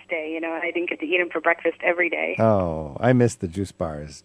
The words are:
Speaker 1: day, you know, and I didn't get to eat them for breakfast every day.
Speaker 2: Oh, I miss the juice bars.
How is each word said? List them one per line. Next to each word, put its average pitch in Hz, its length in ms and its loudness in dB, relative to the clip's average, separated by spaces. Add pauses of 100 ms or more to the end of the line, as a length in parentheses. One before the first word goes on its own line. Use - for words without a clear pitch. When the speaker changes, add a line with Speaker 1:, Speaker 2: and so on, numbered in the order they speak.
(100)
Speaker 1:
day, 156 240 -4
you 165 80 -4
know, 165 120 -4
and 156 80 -6
I 170 80 -4
didn't 170 200 -2
get 160 100 -8
to 160 60 -6
eat 175 120 0
them 175 120 0
for 165 100 -4
breakfast 165 420 0
every 175 280 0
day. - 280 -2
Speaker 2:
Oh, 85 640 2
I 123 140 6
miss 120 220 4
the 95 120 -4
juice 92 240 -4
bars. 76 520 -6